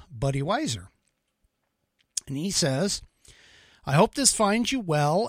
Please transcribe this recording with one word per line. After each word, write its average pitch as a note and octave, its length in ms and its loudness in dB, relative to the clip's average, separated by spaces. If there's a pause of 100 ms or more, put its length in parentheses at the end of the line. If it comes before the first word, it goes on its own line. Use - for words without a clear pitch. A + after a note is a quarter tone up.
Buddy C#3 340 -4
Weiser. D3+ 480 -4 (1400)
And C3+ 80 -6
he F3+ 160 -6
says, D3+ 500 -2 (800)
"I C3+ 100 0
hope F#3+ 200 4
this C#4 180 2
finds A3 380 2
you C4+ 80 -2
well D#3+ 500 0